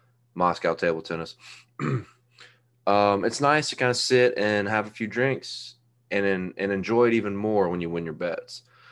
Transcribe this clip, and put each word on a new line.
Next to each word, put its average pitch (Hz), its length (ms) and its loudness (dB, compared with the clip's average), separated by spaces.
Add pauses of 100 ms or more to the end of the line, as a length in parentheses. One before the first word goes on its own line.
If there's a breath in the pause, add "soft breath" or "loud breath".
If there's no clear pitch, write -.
(340)
Moscow 87 400 0
table 82 260 0
tennis, 82 360 -8 (220 loud breath)
<clears throat> - 1300 -10
um, 101 380 4
it's 113 160 -2
nice 147 300 2
to - 60 -8
kinda 123 180 2
sit 123 420 4
and 104 320 0
have 107 180 0
a 107 40 -14
few 113 160 -6
drinks 120 680 -4 (340)
and 101 140 0
en-, 92 320 -2
and 98 160 -2
enjoy 110 360 2
it 117 40 2
even 104 240 0
more 101 320 2
when 87 140 -2
you 82 80 -4
win 85 160 -4
your 80 80 -8
bets. 82 480 -8 (300 soft breath)